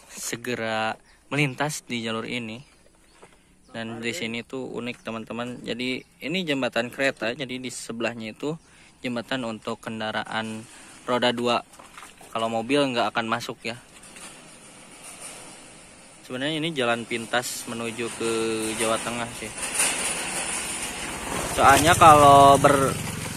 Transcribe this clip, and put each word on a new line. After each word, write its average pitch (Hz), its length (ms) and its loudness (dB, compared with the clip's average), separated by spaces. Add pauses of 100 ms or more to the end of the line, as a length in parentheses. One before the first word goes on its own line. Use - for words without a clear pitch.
segera 113 880 -4 (320)
melintas 143 560 -2
di 120 160 -6
jalur 113 240 -6
ini. 117 400 -10 (1040)
Dan 113 320 -10
di 113 160 -6
sini 117 240 -6
tuh 127 320 -10
unik, 120 320 -10
teman-teman. 113 560 -8
Jadi 123 400 -8 (240)
ini 160 160 -4
jembatan 127 480 -2
kereta, 123 480 -2
jadi 127 240 -8
di 127 80 -10
sebelahnya 113 640 -8
itu 151 240 -6 (480)
jembatan 123 400 -4
untuk 110 400 -8
kendaraan 110 800 -6 (400)
roda 123 240 2
dua. 120 320 0 (720)
Kalau 113 160 -2
mobil 113 400 2
nggak 117 240 0
akan 113 160 -2
masuk 117 320 -4
ya. 120 160 -8 (2500)
Sebenarnya 139 320 -4
ini 160 160 -4
jalan 117 320 0
pintas 117 640 -4
menuju 117 480 -6
ke 113 140 -2 (500)
Jawa 110 240 0
Tengah 117 320 -6
sih. 110 160 -10 (2000)
Soalnya 139 480 8
kalau 139 560 12
ber-, 139 400 4 (400)